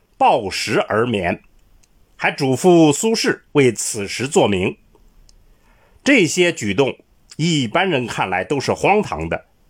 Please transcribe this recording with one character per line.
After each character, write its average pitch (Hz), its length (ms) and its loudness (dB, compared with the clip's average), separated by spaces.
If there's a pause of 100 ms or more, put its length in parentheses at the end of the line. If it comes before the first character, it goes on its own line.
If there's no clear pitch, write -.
(160)
抱 156 320 2
石 110 340 -4
而 110 220 0
眠， 101 380 -2 (720)
还 185 160 -2
嘱 135 240 -2
咐 165 380 6
苏 220 200 -2
轼 - 280 -2 (120)
为 131 200 4
此 101 340 -8
石 113 220 -8
作 151 180 2
名。 98 320 -2 (1300)
这 254 200 4
些 175 280 0
举 196 200 -6
动， 208 240 0 (400)
一 151 300 0
般 180 240 0
人 127 160 -2
看 107 240 -6
来 92 140 -2
都 139 160 -4
是 110 120 -4
荒 190 300 0
唐 82 260 -8
的， - 180 -8 (240)